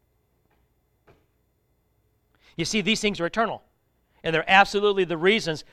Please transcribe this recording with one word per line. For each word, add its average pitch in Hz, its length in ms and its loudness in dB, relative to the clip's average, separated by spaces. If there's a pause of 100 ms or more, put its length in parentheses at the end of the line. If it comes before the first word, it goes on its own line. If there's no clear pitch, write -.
(2500)
You 165 80 -4
see, 214 160 -2
these 208 180 0
things 202 220 -4
are 170 40 -2
eternal, 185 380 -4 (600)
and 165 100 -2
they're 156 100 0
absolutely 196 600 4
the 165 120 -4
reasons 165 560 0